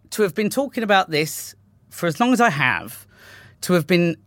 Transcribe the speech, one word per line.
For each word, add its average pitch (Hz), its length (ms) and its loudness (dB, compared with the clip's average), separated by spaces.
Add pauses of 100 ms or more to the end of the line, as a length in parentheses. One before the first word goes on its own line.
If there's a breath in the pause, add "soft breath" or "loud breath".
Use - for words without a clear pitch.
(100)
to 214 120 -2
have 190 120 0
been 208 160 -2
talking 254 320 -4
about 196 280 2
this 156 440 -4 (360)
for - 160 -6
as 165 120 -2
long 247 140 2
as 220 80 2
I 233 100 4
have, 123 560 -2 (560 loud breath)
to 180 120 0
have 165 120 0
been 175 300 2 (100)